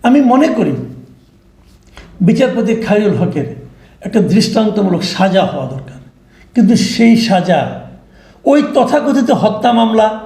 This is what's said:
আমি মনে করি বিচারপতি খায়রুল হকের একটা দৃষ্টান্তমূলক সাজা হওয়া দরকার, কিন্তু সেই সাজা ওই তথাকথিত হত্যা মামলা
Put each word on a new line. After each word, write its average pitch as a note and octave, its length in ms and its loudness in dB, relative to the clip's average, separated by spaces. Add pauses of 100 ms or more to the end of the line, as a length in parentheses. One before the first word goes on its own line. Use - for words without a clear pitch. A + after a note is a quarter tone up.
আমি B3+ 180 4
মনে C4 260 2 (100)
করি C#3+ 160 -2 (1500)
বিচারপতি A3+ 500 0 (140)
খায়রুল G#3 320 0
হকের D3 300 -4 (540)
একটা G3+ 180 -2 (120)
দৃষ্টান্তমূলক G#3 720 0 (120)
সাজা F#3+ 320 0
হওয়া C3 220 -8
দরকার, - 320 -14 (540)
কিন্তু A#3 200 4 (120)
সেই A#3 280 2 (140)
সাজা E3+ 320 0 (880)
ওই C#4 140 4 (140)
তথাকথিত C4+ 580 0
হত্যা - 420 0
মামলা A3 340 2 (180)